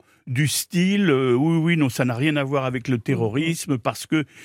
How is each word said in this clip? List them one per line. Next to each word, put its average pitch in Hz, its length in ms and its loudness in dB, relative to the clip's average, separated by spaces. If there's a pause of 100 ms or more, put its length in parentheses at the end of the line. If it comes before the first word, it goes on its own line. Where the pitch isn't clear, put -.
(260)
du 131 220 0
style, 190 600 0
euh, « 131 300 4
Oui, 160 200 2
oui, 165 180 2
non, 147 120 2
ça 127 160 -2
n'a 123 120 0
rien 151 180 0
à 147 80 -2
voir 135 220 -2
avec 127 240 -4
le 123 100 0
terrorisme 135 800 -2
parce - 300 -6
que 156 160 0 (200)